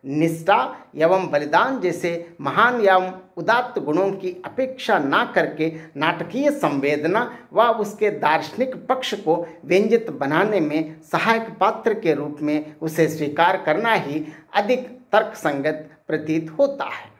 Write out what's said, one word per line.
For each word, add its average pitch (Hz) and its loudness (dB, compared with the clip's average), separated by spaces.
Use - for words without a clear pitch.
निष्ठा 165 0
एवं 175 4
बलिदान 160 2
जैसे 170 -4
महान 220 2
एवं 185 4
उदात्त 214 0
गुणों 185 0
की 185 -8
अपेक्षा 254 0
ना 196 0
करके 160 0
नाटकीय 170 0
संवेदना 147 0
व 208 4
उसके 214 0
दार्शनिक - -2
पक्ष 262 -2
को 170 0
व्यंजित 220 2
बनाने 160 0
में 156 -2
सहायक 226 0
पात्र 220 2
के 160 0
रूप 147 -4
में 151 -2
उसे 160 0
स्वीकार 160 2
करना 220 0
ही 151 -2
अधिक 247 0
तर्कसंगत 156 -2
प्रतीत 160 -4
होता 277 0
है। - -12